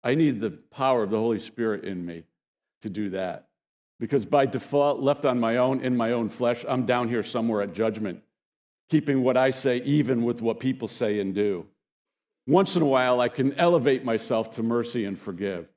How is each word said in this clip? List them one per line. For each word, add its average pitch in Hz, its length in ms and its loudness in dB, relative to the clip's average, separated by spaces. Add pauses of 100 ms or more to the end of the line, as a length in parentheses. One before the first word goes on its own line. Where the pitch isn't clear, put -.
I 123 140 0
need 139 240 2
the 107 100 -2
power 127 540 0
of 95 60 -4
the 110 80 0
Holy 113 200 0
Spirit 110 460 -4
in 90 200 -8
me 85 200 -12 (580)
to 107 80 -8
do 98 200 -6
that. 92 380 -8 (500)
Because 120 280 -2
by 139 180 4
default, 143 560 0
left 139 240 0
on 123 160 2
my 117 160 0
own, 127 240 2
in 127 160 -2
my 117 160 0
own 117 160 0
flesh, 120 400 -2
I'm 127 160 0
down 120 240 0
here 117 140 -2
somewhere 113 400 -2
at 101 100 -4
judgment, 107 500 -4 (680)
keeping 143 340 2
what 127 140 4
I 131 120 4
say 127 340 0
even 139 380 2
with 117 200 -2
what 113 180 -2
people 131 260 -4
say 107 320 -2
and 95 160 -2
do. 98 320 0 (800)
Once 180 300 4
in 165 60 2
a 147 40 2
while, 127 360 4
I 120 60 2
can 135 260 0
elevate 139 500 2
myself 113 460 -2
to 113 120 -6
mercy 117 440 -2
and 98 120 -6
forgive. 90 480 -6 (100)